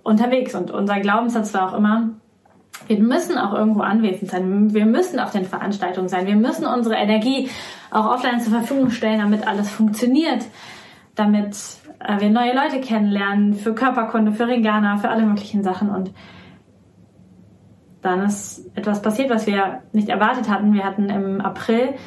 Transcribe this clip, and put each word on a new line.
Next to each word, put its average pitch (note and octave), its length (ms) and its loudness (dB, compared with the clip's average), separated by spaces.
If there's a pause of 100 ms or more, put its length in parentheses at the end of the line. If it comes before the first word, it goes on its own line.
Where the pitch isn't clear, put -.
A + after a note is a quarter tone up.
unterwegs. A#3 520 2
Und F3+ 160 -6
unser G3+ 300 -2
Glaubenssatz A3 540 0
war F#3+ 160 0
auch A3 60 -8
immer, A3 340 2 (800)
wir G#3+ 100 2
müssen C4 400 2
auch G#3 160 -2
irgendwo G#3+ 260 2
anwesend G3+ 500 0
sein. G3+ 440 2
Wir G#3+ 100 4
müssen C#4+ 340 2
auf G3+ 120 -4
den F#3 140 -2
Veranstaltungen F#3 640 -4
sein. F#3 180 -2
Wir G#3 100 2
müssen D#4 300 0
unsere A3+ 300 0
Energie A#3+ 520 0 (420)
auch A3 220 2
offline B3+ 280 0
zur A3 120 0
Verfügung B3 380 0
stellen, A3 300 0
damit G#3 260 0
alles G3+ 240 -2
funktioniert. B3 720 0 (720)
Damit, G#3 420 2 (440)
äh, G3+ 200 -4
wir G#3 100 2
neue A#3+ 240 2
Leute C#4 260 0
kennenlernen, G#3 760 2
für A3 200 -2
Körperkunde, A3+ 580 0
für A#3+ 160 -2
Ringana, G#3+ 500 2
für A3+ 100 -2
alle A3+ 160 2
möglichen G3+ 380 0
Sachen. F#3+ 260 0
Und F#3 240 -6 (1900)
dann F#3+ 240 0
ist - 480 -6
etwas G#3 260 -2
passiert, B3+ 300 0
was A3 160 0
wir G3 340 0 (120)
nicht G#3 180 2
erwartet G#3+ 400 2
hatten. G#3 240 4
Wir G3 100 2
hatten G3 240 0
im G3 320 -2
April A3+ 540 0 (120)